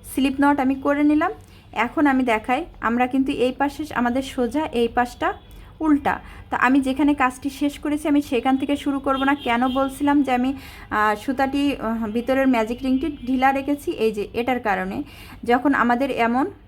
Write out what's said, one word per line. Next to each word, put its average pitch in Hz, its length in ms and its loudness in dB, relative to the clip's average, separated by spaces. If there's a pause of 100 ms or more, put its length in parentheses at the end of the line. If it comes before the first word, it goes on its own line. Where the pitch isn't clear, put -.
(140)
স্লিপ 269 260 2
নট 285 200 4
আমি 262 140 0
করে 285 300 0
নিলাম। 302 280 2 (400)
এখন 240 340 0
আমি 262 160 4
দেখাই, 254 420 0 (160)
আমরা 240 260 0
কিন্তু 269 260 0
এই 254 200 0
পাশে 285 320 -2 (100)
আমাদের 240 280 0
সোজা 269 440 -2
এই 233 220 0
পাশটা 247 460 -2 (460)
উল্টা। 285 400 2 (300)
তো - 60 -2
আমি 262 240 4
যেখানে 285 340 2
কাজটি 262 360 -2
শেষ 285 280 -4
করেছি, 302 300 -4
আমি 285 140 4
সেখান 262 340 0
থেকে 285 200 0
শুরু 277 220 -2
করব 269 260 0
না। 277 100 2
কেন 247 400 0
বলছিলাম 277 480 2
যে 262 100 0
আমি, 254 220 0 (360)
আহ, 214 240 2
সুতাটি, 269 600 0
আহ, 226 300 -4
ভিতরের 262 420 0
ম্যাজিক 233 340 2
রিংটি 262 440 -2
ঢিলা 262 260 2
রেখেছি? 285 380 -2
এই 220 220 0
যে 202 200 -6
এটার 240 280 -2
কারণে। 202 420 -2 (420)
যখন 262 300 2
আমাদের 240 360 2
এমন 240 400 0 (180)